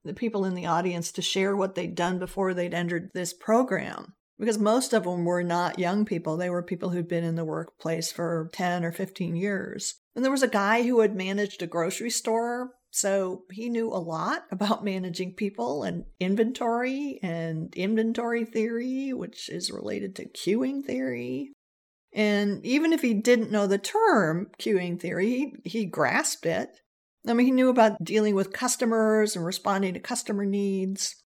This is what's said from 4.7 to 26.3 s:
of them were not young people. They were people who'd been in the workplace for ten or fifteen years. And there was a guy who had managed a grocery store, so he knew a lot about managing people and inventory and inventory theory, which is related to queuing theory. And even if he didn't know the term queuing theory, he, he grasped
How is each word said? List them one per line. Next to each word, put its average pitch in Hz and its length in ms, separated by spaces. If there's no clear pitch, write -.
of 214 120
them 175 200
were 175 180
not 175 360
young 185 260
people. 165 320
They 180 140
were 175 120
people 175 280
who'd 175 180
been 170 160
in 165 120
the 165 80
workplace 165 680
for 165 400
ten 180 320
or 170 80
fifteen 180 420
years. 190 600
And 240 80
there 262 100
was 269 100
a 247 60
guy 214 340
who 240 180
had 214 160
managed 196 460
a 175 40
grocery 170 440
store, 240 640
so 196 600
he 220 200
knew 226 180
a - 80
lot 170 540
about 208 340
managing 185 480
people 233 500
and 175 220
inventory 247 1000
and 165 520
inventory 226 720
theory, 247 720
which - 340
is 175 220
related - 460
to - 120
queuing 262 560
theory. 254 680
And 208 540
even 294 260
if 320 80
he 240 140
didn't 226 360
know 208 160
the 196 120
term 202 800
queuing 180 420
theory, 240 540
he, 175 60
he 214 160
grasped 165 580